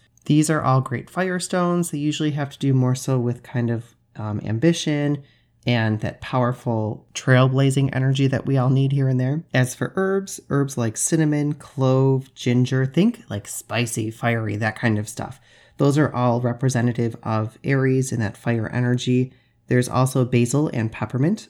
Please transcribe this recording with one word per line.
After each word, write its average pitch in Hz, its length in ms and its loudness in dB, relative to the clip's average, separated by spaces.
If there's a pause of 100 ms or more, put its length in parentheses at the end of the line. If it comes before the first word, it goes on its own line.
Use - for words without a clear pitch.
(260)
These 151 240 4
are 156 120 0
all 131 200 4
great - 280 -8
fire 180 300 -4
stones. 175 500 -2
They 147 80 -6
usually 151 340 -2
have 143 180 -4
to - 80 -20
do 139 160 2
more 127 200 2
so 131 240 -2
with 120 240 -2
kind 120 280 -4
of, 113 260 -6 (180)
um, 107 300 -6
ambition 147 800 0 (420)
and 110 340 0
that - 200 -6
powerful 120 920 -4
trailblazing 135 800 4
energy 135 320 2
that 131 180 -2
we 135 140 0
all 127 120 2
need 135 220 2
here 135 160 2
and 127 100 0
there. 135 240 -2 (120)
As 127 200 0
for - 220 -6
herbs, 190 420 -2 (120)
herbs 139 260 0
like 117 220 -2
cinnamon, 151 560 0
clove, 131 800 0
ginger, 127 500 0
think, 175 460 0
like, 104 180 -8
spicy, 113 640 -4
fiery, 113 460 -2
that 110 220 -2
kind 110 200 0
of 107 100 -6
stuff. - 320 -10 (380)
Those 143 180 4
are 143 180 2
all 123 280 0
representative 120 800 0
of 110 420 -4
Aries 131 480 0
and 120 80 -2
that 101 160 -4
fire 117 320 -2
energy. 123 640 0 (340)
There's 123 220 2
also 131 380 2
basil 127 480 2
and 110 180 -2
peppermint. 156 580 -2